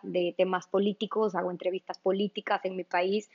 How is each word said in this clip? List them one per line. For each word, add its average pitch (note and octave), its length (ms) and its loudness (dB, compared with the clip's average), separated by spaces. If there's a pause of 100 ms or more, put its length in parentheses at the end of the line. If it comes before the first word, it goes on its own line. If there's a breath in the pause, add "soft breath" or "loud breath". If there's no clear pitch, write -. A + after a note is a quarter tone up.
de F3 340 -2
temas F#3 300 0
políticos, G3+ 640 0
hago F3+ 160 -2
entrevistas F3+ 480 -4
políticas G3 640 0
en F#3 120 -4
mi F3+ 80 -4
país, F#3+ 520 0